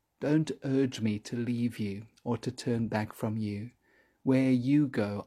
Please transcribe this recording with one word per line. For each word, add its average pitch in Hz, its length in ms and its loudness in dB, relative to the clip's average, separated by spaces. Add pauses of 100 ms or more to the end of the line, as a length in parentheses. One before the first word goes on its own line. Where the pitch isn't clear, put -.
(220)
"Don't 151 320 2 (100)
urge 135 380 0
me 107 200 0
to - 140 -12
leave 120 440 -2
you 104 260 -4 (200)
or 120 120 -2
to - 140 -6
turn 117 380 -2
back 107 260 -2
from 110 240 -4
you. 104 320 -6 (520)
Where 131 280 4
you 135 360 4
go, 101 400 -2